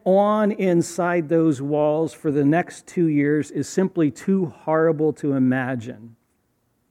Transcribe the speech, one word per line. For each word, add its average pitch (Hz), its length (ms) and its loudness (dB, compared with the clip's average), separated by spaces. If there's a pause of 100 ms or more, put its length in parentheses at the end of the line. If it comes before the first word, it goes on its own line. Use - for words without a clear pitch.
on 202 460 2
inside 175 800 0
those 160 320 2
walls 151 520 0
for - 180 -4
the 143 140 2
next 156 400 0
two 170 220 -2
years 147 420 0
is - 200 -6
simply 175 420 0
too 190 360 -2
horrible 156 680 0
to 143 200 -4
imagine. 127 800 -2 (760)